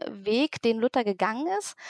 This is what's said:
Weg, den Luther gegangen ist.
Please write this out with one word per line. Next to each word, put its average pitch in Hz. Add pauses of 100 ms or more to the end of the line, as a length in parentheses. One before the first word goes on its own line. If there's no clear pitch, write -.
Weg, 214
den 233
Luther 240
gegangen 214 (100)
ist. - (140)